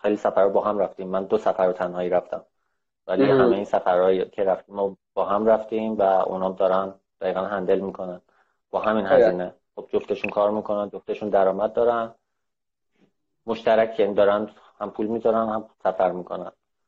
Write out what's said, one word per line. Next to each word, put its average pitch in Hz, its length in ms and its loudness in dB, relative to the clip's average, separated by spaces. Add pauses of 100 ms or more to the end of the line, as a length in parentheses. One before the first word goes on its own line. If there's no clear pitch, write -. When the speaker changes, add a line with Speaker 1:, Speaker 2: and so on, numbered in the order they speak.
Speaker 1:
خیلی 104 140 2
سفر 98 280 2
رو 98 60 4
با 98 120 2
هم 104 180 -2
رفتیم. 92 280 -4
من 95 160 -4
دو 107 140 0
سفر 95 280 0
رو 92 80 2
تنهایی 90 360 -4
رفتم، 87 360 -2 (600)
ولی 95 160 2
Speaker 2:
مهم. 135 180 4
Speaker 1:
همهٔ 117 140 4
این 101 100 -4
سفرهایی 92 600 2
که - 180 -6
رفتیم 95 320 -2
ما 98 220 -4 (160)
با 95 120 -2
هم 101 200 0
رفتیم 110 520 0
و 101 40 0
اونام 95 520 2
دارن 95 400 0 (280)
دقیقاً 92 200 -2
هندل 95 380 0
می‌کنن 92 420 -8 (500)
با 95 80 -2
همین 107 260 0
Speaker 2:
آره. 95 200 6
Speaker 1:
هزینه. 90 280 -2 (220)
خب 104 140 -14
جفتشون 101 400 -4
کار 104 220 0
می‌کنن، 104 380 -4
جفتشون 104 400 -8
درآمد 98 440 2
دارن، 117 400 0 (1300)
مشترک، 113 540 2
یعنی 101 140 2
دارن 101 360 2 (300)
هم 101 120 -8
پول 110 160 -4
می‌ذارن 113 400 0
هم 107 220 -6 (140)
سفر 92 280 0
می‌کنن. 90 400 -10 (360)